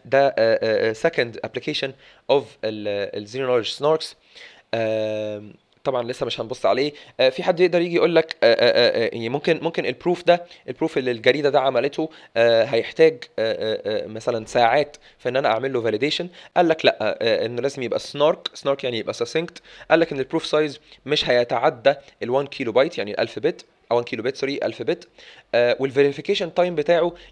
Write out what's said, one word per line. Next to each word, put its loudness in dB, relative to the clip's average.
ده، 4
آه، 0
آه، 2
آه، 0
second -2
application -6
of 2
ال، -6
ال -10
zero -2
knowledge -8
snarks. -2
آم، -4
طبعا -4
لسه -8
مش -6
هنبص -6
عليه. 0
آه، 4
في -2
حد 0
يقدر 4
يجي -2
يقول 2
لك، 2
آه، 6
آه، 4
آه، 4
آه، -2
يعني -6
ممكن، 0
ممكن -4
البروف -2
ده، 4
البروف -6
اللي 0
الجريده 2
ده 2
عملته، 0
آه، 4
هيحتاج، 2
آه، -2
آه، -4
آه، -10
مثلا -4
ساعات 2
في -8
ان -2
انا 0
اعمل 0
له 0
فاليديشن. 0
قال 6
لك 2
لا، 4
آه، 0
انه -6
لازم -4
يبقى -2
سنارك، 0
سنارك -4
يعني -4
يبقى -6
ساسينكت. -6
قال 6
لك 2
ان -4
البروف -4
سايز 0
مش 0
هيتعدى 2
ال -4
وان 0
كيلو -6
بايت، 2
يعني -6
الألف -4
بت، -4
او 2
وان 0
كيلو -8
بت، -4
سوري، -4
ألف -4
بت. -6
آه، 4
والفيريفيكيشن 0
تايم 0
بتاعه 0